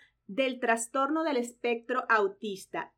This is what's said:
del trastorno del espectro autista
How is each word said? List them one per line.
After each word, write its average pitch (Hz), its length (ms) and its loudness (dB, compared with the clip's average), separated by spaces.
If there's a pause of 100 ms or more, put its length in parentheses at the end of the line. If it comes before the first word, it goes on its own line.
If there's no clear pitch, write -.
(260)
del 254 320 -2
trastorno 269 640 0
del 302 140 0
espectro 240 720 -2
autista 196 880 0